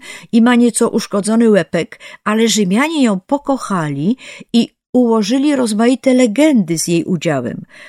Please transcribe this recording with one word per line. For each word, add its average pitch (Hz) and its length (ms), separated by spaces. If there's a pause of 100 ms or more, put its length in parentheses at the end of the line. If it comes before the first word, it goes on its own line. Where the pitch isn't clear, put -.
(320)
i 226 100
ma 240 140
nieco 233 340
uszkodzony 220 600
łepek, 180 500 (240)
ale 220 240
Rzymianie 226 560
ją 202 160
pokochali 190 960 (360)
i 233 160 (240)
ułożyli 247 640
rozmaite 240 580
legendy 240 640
z - 100
jej 170 160
udziałem. 147 640 (240)